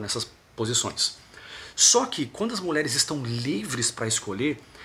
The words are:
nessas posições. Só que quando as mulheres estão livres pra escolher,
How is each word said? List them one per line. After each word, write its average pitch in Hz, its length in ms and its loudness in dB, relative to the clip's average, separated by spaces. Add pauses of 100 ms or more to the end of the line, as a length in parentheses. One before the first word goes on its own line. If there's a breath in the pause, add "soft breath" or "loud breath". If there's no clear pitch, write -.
nessas 107 280 -4 (260)
posições. - 640 0 (580 loud breath)
Só - 300 8
que 156 200 -2
quando 220 280 -4
as 202 60 -4
mulheres 151 360 0
estão 143 280 0
livres 123 640 -2
pra - 180 -2
escolher, 110 520 -2 (260 loud breath)